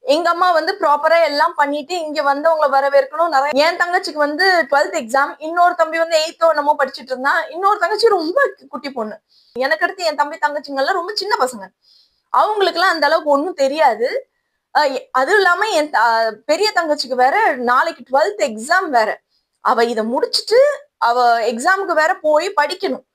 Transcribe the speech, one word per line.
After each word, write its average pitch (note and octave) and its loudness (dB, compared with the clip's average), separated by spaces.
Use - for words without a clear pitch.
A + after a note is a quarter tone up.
எங்க D#4+ 0
அம்மா F4 2
வந்து D#4+ 0
ப்ராப்பரா D#4 2
எல்லாம் D4+ 0
பண்ணிட்டு D4 -2
இங்க D#4 -6
வந்தவங்களை D4 2
வரவேற்கணும். C#4 2
நிறைய, C#4 2
என் E4+ 2
தங்கச்சிக்கு F4+ -2
வந்து D4 2
ட்வெல்த் E4 0
எக்ஸாம், C4+ 0
இன்னொரு F4 2
தம்பி D#4+ -2
வந்து E4 0
எய்த்தோ D#4+ 0
என்னமோ D4+ 0
படிச்சுட்டு C4+ -6
இருந்தான், C#4 -2
இன்னொரு G4 0
தங்கச்சி G#4 0
ரொம்ப F#4 0
குட்டி C#4 -10
பொண்ணு. A3 -10
எனக்கு D4+ -2
அடுத்து F#4+ -4
என் D4+ -4
தம்பி D4 -4
தங்கச்சிங்க C#4+ -6
எல்லாம் F4 -2
ரொம்ப F4+ -8
சின்ன G4+ -4
பசங்க, B3 -4
அவங்களுக்கு F#4 0
எல்லாம் F4+ 2
அந்த D4 0
அளவுக்கு D#4 0
ஒண்ணும் D4 -2
தெரியாது. C4+ 0
அஹ், D4 2
எ-, C4 -8
அதுவும் D4 2
இல்லாம F#4 2
என் D4+ -2
த-, A3 2
பெரிய F4 0
தங்கச்சிக்கு D4 -2
வேற B3+ 2
நாளைக்கு C4 0
ட்வெல்த் E4+ 0
எக்ஸாம் D4 -2
வேற, A3+ 2
அவ A3+ 2
இதை A3+ -4
முடிச்சுட்டு G4 0
அவ A#3+ 2
எக்ஸாமுக்கு E4 0
வேற D#4 2
போய் D4+ 2
படிக்கணும். D4 -4